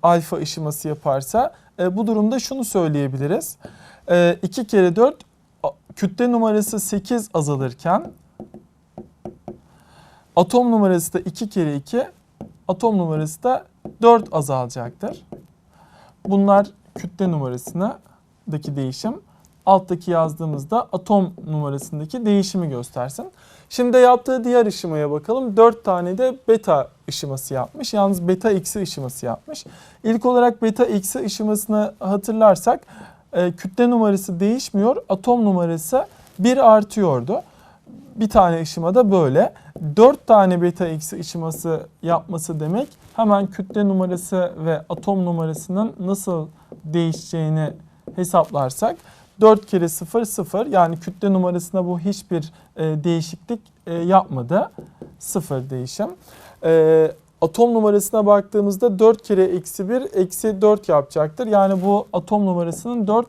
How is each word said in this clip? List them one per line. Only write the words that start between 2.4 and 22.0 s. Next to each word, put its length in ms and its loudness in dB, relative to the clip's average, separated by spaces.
söyleyebiliriz. 920 -4
E, 320 4
iki 260 -6
kere 280 2
dört, 200 2
a, 60 -2
kütle 360 -2
numarası 480 0
sekiz 540 -4
azalırken 800 -2
atom 360 2
numarası 420 0
da 60 -4
iki 300 -10
kere 260 -2
iki, 320 -6
atom 300 -2
numarası 460 -4
da 220 -2
dört 320 4
azalacaktır. 920 -6
Bunlar 400 4
kütle 360 -4
numarasındaki 1400 -6
değişim. 380 -4
Alttaki 460 2
yazdığımızda 680 -2
atom 520 -2
numarasındaki 800 -6